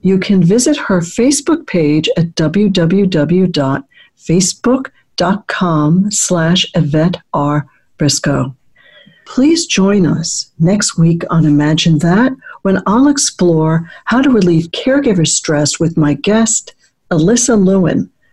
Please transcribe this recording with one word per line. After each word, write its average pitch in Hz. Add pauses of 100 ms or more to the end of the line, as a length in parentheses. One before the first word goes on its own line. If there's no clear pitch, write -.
you 190
can 190
visit 247
her 185
Facebook 277
page 156
at 170
w 170
w 190
w 175
dot 143 (320)
facebook 233 (260)
dot 185
com 170
slash 170 (100)
Yvette 156 (140)
R 147 (320)
Briscoe. 139 (680)
Please 320
join 190
us -
next 190
week 170
on 160
Imagine 151
That, 196 (300)
when 196
I'll 247
explore 165 (140)
how 240
to 285
relieve 175
caregiver 254
stress -
with 165
my 147
guest, 220 (360)
Alyssa 196
Lewin, 190 (220)